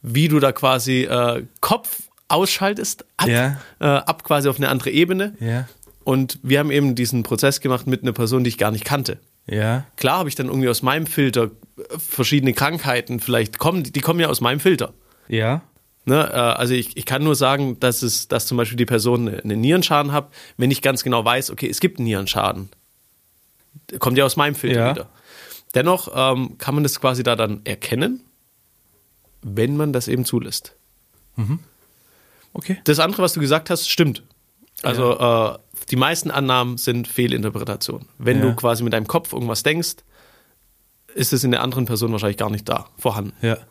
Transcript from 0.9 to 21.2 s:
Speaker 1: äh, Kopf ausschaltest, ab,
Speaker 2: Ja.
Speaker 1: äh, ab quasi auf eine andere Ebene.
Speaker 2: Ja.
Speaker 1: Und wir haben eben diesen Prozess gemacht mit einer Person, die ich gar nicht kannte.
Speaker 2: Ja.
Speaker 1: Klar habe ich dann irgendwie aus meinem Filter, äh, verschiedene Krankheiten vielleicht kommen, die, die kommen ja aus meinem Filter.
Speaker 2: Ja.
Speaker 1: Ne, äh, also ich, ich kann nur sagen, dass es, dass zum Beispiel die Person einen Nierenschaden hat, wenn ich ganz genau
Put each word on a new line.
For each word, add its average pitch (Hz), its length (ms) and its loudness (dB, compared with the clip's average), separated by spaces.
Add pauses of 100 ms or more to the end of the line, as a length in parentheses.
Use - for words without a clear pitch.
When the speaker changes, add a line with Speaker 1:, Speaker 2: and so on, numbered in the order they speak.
Speaker 1:
äh, 123 420 0 (160)
Kopf - 420 -2 (260)
ausschaltest, 196 760 0 (120)
ab, - 120 0
Speaker 2:
Ja. 127 300 2 (220)
Speaker 1:
äh, - 60 -4
ab 143 360 0
quasi 143 260 2
auf 131 80 -2
eine 143 120 0
andere 131 220 -2
Ebene. 185 500 0
Speaker 2:
Ja. 120 260 -2 (380)
Speaker 1:
Und 131 400 0
wir 135 160 4
haben 151 100 0
eben 139 240 4
diesen 117 300 0
Prozess 139 360 2
gemacht 127 280 -2
mit 127 140 0
einer 123 100 0
Person, 123 320 0
die 123 60 2
ich 110 80 -8
gar 107 120 2
nicht 110 140 -6
kannte. 139 340 -4 (280)
Speaker 2:
Ja. 113 380 0 (120)
Speaker 1:
Klar 139 220 2
habe 170 100 -2
ich 135 80 -6
dann 131 100 -4
irgendwie 131 220 0
aus 117 140 0
meinem 147 260 2
Filter, 120 420 2 (260)
äh, - 220 -14
verschiedene 135 540 0
Krankheiten 135 680 -2
vielleicht 117 400 0
kommen, 170 240 0
die, 123 80 -8
die 143 100 -2
kommen 165 200 0
ja 160 80 2
aus 131 120 -2
meinem 127 200 0
Filter. 170 320 2 (340)
Speaker 2:
Ja. 113 360 0 (420)
Speaker 1:
Ne, 143 280 2
äh, - 40 -2
also 120 380 2
ich, 123 220 -2
ich - 80 -8
kann 135 200 -2
nur 156 100 4
sagen, 135 460 0
dass 123 220 2
es, - 260 -2
dass 120 180 -2
zum 123 120 -2
Beispiel 117 180 -2
die 120 100 2
Person 120 420 2
einen 104 320 -4
Nierenschaden 147 520 2
hat, 143 160 -2 (280)
wenn 123 140 2
ich 131 120 0
ganz 131 200 0
genau 117 220 0